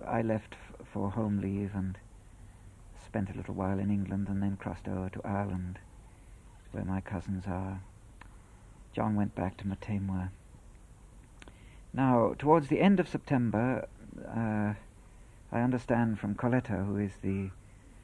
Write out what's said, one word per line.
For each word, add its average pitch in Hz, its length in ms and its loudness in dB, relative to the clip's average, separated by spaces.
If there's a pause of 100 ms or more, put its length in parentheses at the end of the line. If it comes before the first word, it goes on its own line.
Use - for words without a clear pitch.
I 117 160 2
left 110 320 0
f-, - 380 -16
for 101 200 -2
home 104 280 0
leave 98 340 -2
and 95 240 -2 (1080)
spent 101 260 -2
a 98 80 -10
little 98 180 -6
while 95 240 0
in 98 100 0
England 98 380 0
and 98 160 0
then 98 140 0
crossed - 300 -6
over 95 220 -2
to 101 140 -10
Ireland, 98 560 -2 (920)
where 101 120 -4
my 95 180 -2
cousins 95 460 -6
are. 95 340 -4 (1120)
John 110 220 2
went 101 180 2
back 95 240 -2
to 101 80 -6
Matamwa. 95 640 -2 (1600)
Now, 123 440 6
towards 147 300 6
the 135 140 4
end 190 180 8
of 175 80 2
September, 123 800 2 (400)
uh, 107 460 0 (800)
I 113 80 2
understand 120 600 4
from 101 160 -2
Coletta, 117 500 2
who 101 120 0
is 101 240 0
the 98 280 -2 (540)